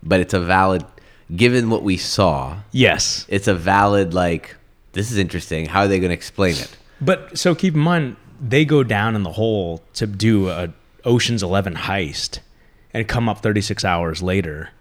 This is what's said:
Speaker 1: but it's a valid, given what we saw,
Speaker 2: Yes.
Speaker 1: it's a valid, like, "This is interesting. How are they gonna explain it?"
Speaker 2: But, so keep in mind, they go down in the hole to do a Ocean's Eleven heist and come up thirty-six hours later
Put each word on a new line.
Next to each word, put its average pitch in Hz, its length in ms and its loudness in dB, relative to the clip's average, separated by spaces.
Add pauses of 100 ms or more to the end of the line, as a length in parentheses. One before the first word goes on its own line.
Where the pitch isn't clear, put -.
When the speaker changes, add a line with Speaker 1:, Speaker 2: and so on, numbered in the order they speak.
Speaker 1:
but 90 200 2
it's - 120 -4
a 95 60 2
valid, 92 460 2 (500)
given 120 340 2
what 113 140 0
we 95 140 0
saw, 76 580 0 (160)
Speaker 2:
Yes. - 560 2
Speaker 1:
it's 98 200 -2
a 104 60 4
valid, 98 600 2
like, 87 420 -2 (380)
"This 107 180 -4
is 107 60 -6
interesting. 82 500 -4
How 92 140 0
are 101 60 4
they 98 120 2
gonna 90 140 0
explain 87 420 -2
it?" - 220 -10 (240)
Speaker 2:
But, 170 360 -2
so 180 180 2
keep 180 200 0
in 147 60 2
mind, 160 340 0 (260)
they 131 220 2
go 147 200 4
down 110 320 0
in 104 80 -2
the 82 100 -6
hole 101 500 -2 (120)
to 113 120 -4
do 101 420 2
a 87 200 -4 (340)
Ocean's 120 400 0
Eleven 95 320 -2
heist 87 640 -6 (540)
and 113 140 -4
come 120 220 0
up 101 140 -4
thirty-six 104 420 -2
hours 85 380 0
later 85 460 -2 (120)